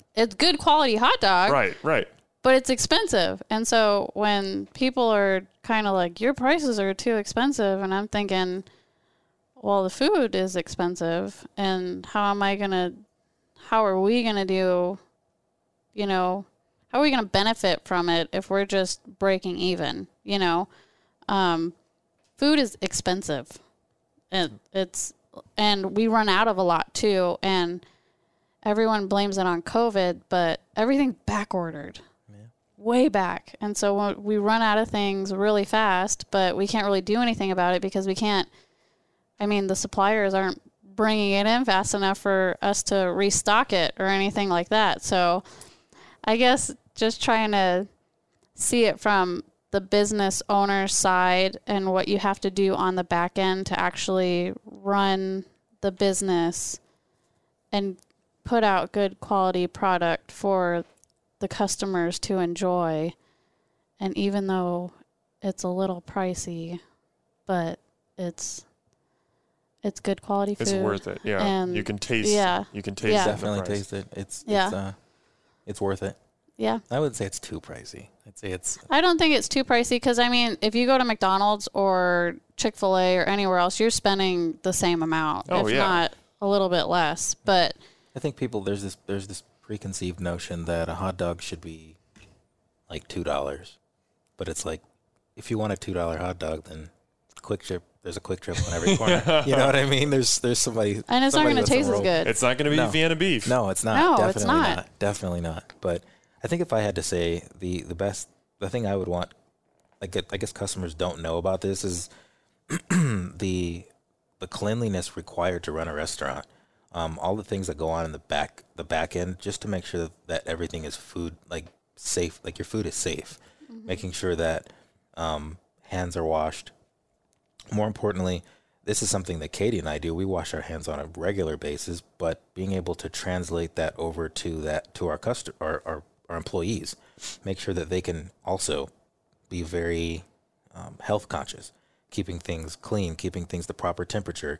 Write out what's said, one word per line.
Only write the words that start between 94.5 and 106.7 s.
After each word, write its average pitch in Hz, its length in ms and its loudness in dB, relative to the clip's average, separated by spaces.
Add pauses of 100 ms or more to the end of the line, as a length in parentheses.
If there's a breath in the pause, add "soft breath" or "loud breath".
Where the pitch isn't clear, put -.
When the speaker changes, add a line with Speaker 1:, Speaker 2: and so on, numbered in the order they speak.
Speaker 3:
like, 80 160 -8 (540)
if - 140 -16
you 117 80 -2
want 107 160 -2
a 95 40 -4
two - 160 -10
dollar 85 260 -2
hot 90 180 -4
dog, 80 280 -6
then 78 260 -16 (500)
Quick - 220 -6
Trip, 90 180 -8 (220)
there's 87 140 -10
a - 40 -10
Quick 90 200 -6
Trip 85 160 -6 (100)
on 82 60 -4
every 85 240 2
corner. 156 460 4
Speaker 2:
<laughs> 131 40 -2
Speaker 3:
You 135 80 4
know 135 100 6
what 139 100 4
I 139 100 4
mean? 139 260 2
There's, 131 280 4
there's 120 200 0
somebody, 110 480 0
Speaker 1:
And 254 180 2
it's 277 80 2
not 302 60 4
Speaker 3:
somebody 302 160 4
Speaker 1:
gonna 247 60 2
Speaker 3:
with - 80 2
some 254 80 4
Speaker 1:
taste 269 100 2
as 247 60 2
Speaker 3:
roll. 202 100 2
Speaker 1:
good. 170 240 2
Speaker 2:
It's - 160 0
not 127 160 2
gonna 147 100 0
be 147 80 4
Speaker 3:
No. 123 120 4
Speaker 2:
Vienna 160 260 2
beef. 156 340 0
Speaker 3:
No, 123 220 2
it's - 120 -2
not. 113 140 2
Speaker 1:
No, 294 300 6
it's 190 80 0
Speaker 3:
Definitely 233 260 2
Speaker 1:
not. - 160 2
Speaker 3:
not. - 220 -12
Definitely 98 420 -2
not. 82 400 -8
But 87 220 -2 (400 soft breath)
I 120 40 -6
think 170 160 -2
if 160 100 -2